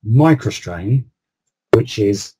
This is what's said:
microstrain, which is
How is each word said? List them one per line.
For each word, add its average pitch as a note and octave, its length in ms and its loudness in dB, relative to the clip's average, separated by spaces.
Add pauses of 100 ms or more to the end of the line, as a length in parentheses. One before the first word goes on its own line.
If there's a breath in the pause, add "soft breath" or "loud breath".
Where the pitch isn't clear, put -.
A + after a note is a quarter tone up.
microstrain, A#2+ 960 0 (680)
which - 240 -2
is G2+ 420 -4